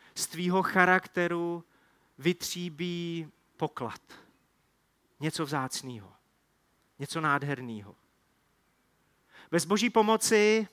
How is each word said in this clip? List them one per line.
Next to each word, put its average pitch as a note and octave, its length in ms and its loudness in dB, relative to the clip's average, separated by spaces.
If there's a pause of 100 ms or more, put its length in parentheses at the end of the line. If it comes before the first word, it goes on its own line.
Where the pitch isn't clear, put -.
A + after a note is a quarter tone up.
(140)
z - 120 -6
tvýho F3+ 360 0
charakteru F3 1000 2 (540)
vytříbí E3+ 1080 -4 (280)
poklad. - 440 -6 (1200)
Něco D#3+ 240 -4
vzácnýho, B2+ 680 -6 (840)
něco C#3+ 220 -8
nádhernýho. B2+ 760 -2 (1600)
Bez E3 140 2
Boží G3+ 260 2
pomoci G#3+ 840 4